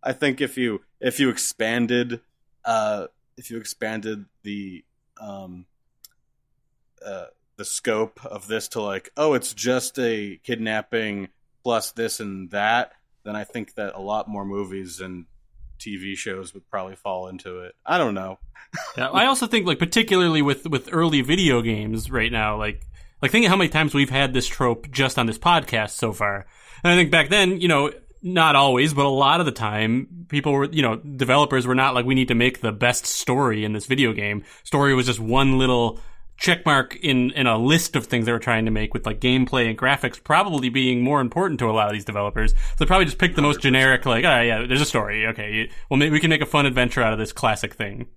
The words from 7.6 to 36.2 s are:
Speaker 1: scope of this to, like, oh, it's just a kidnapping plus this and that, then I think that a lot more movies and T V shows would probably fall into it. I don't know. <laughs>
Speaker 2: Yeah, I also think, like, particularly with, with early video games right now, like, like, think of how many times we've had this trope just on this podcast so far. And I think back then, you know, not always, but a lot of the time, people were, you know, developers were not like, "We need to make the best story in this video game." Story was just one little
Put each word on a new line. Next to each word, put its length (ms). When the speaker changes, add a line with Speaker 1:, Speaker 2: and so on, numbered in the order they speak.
Speaker 1:
scope 640
of 200
this 220
to, 140
like, 340
oh, 160
it's 220
just 440
a 460
kidnapping 840
plus 300
this 280
and 300
that, 420
then 100
I 100
think 320
that 180
a 60
lot 280
more 160
movies 560
and 240
T 180
V 180
shows 380
would 180
probably 260
fall 320
into 320
it. 140
I 100
don't 180
know. 300
<laughs> 40
Speaker 2:
Yeah, 100
I 180
also 200
think, 200
like, 120
particularly 640
with, 240
with 260
early 280
video 420
games 480
right 200
now, 280
like, 260
like, 80
think 140
of 60
how 60
many 140
times 240
we've 160
had 240
this 140
trope 420
just 280
on 80
this 120
podcast 520
so 220
far. 340
And 100
I 40
think 160
back 160
then, 320
you 80
know, 240
not 360
always, 380
but 100
a 40
lot 300
of 80
the 60
time, 760
people 240
were, 120
you 180
know, 140
developers 720
were 60
not 200
like, 120
"We 80
need 140
to 60
make 280
the 100
best 340
story 580
in 100
this 120
video 260
game." 320
Story 300
was 120
just 140
one 380
little 420